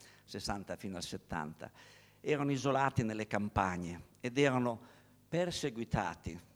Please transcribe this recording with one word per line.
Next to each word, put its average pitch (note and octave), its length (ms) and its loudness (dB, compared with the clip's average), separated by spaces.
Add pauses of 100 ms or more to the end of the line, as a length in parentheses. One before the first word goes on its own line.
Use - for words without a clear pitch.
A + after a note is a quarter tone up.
(240)
sessanta G2+ 520 -6
fino F#2+ 200 -8
al F2 60 -6
settanta, D#2+ 680 -6 (500)
erano C#3+ 320 0
isolati C3+ 500 2
nelle A2 240 -2
campagne F#2 760 0 (180)
ed B2 160 -4
erano B2+ 440 4 (460)
perseguitati, A2+ 1120 -2 (180)